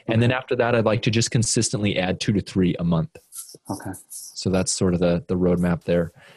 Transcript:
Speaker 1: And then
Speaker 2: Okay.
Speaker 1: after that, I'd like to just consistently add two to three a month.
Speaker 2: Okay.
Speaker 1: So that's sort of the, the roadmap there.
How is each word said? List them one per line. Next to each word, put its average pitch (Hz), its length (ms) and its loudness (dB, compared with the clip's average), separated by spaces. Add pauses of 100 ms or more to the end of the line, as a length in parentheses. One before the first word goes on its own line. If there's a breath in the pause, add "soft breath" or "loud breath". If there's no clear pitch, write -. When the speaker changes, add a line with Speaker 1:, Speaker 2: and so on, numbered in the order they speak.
Speaker 1:
And 113 120 2
then 123 100 4
Speaker 2:
Okay. 127 80 0
Speaker 1:
after 127 180 -4
that, 120 180 2
I'd 113 100 2
like 107 180 2
to 117 80 2
just 113 200 2
consistently 110 680 0
add 90 220 -2
two - 120 0
to 98 80 2
three 90 380 0
a 85 60 -4
month. 82 320 0 (540)
Speaker 2:
Okay. 104 220 -8 (160)
Speaker 1:
So - 420 -8
that's 92 220 0
sort 92 220 2
of 85 60 -2
the, 87 280 2
the 92 80 -2
roadmap 87 480 2
there. 85 280 0 (240 loud breath)